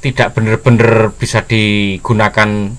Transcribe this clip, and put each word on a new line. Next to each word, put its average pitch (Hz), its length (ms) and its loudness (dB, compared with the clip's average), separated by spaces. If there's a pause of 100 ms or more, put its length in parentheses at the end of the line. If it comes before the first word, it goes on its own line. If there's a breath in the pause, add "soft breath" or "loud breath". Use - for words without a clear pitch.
tidak 127 320 -2
bener-bener 110 800 2
bisa 113 300 -4
digunakan 104 1300 -2